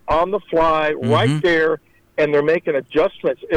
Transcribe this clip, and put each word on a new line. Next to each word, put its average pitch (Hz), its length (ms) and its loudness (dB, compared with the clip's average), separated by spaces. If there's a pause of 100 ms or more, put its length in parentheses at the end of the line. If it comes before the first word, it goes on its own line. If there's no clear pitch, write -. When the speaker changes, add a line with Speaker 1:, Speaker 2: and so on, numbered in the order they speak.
Speaker 1:
on 170 260 0
the 202 80 -4 (100)
fly 160 420 2
Speaker 2:
Mm-hmm. 139 180 -4
Speaker 1:
right 156 320 2
there, 160 380 0 (380)
and 151 160 0
they're 143 80 2
making 160 320 0
adjustments. 147 680 -2 (140)